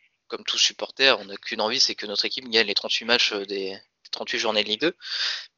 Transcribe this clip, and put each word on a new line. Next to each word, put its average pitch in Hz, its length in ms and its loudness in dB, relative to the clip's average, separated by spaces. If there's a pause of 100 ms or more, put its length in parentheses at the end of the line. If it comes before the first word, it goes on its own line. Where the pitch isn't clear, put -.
(280)
comme - 160 -8
tout - 140 -4
supporter, 123 640 4
on 101 60 -12
n'a 98 120 -12
qu'une - 240 -6
envie, 110 180 2
c'est - 160 2
que 107 120 -8
notre 101 180 0
équipe 127 240 -6
gagne 113 180 4
les 101 60 0
trente-huit - 320 -2
matchs, 117 260 4
euh, 101 140 -2
des, 98 240 -4
des - 420 -16
trente-huit - 280 -4
journées 107 240 0
de 104 60 -8
Ligue 107 120 -4
deux. 160 140 0 (640)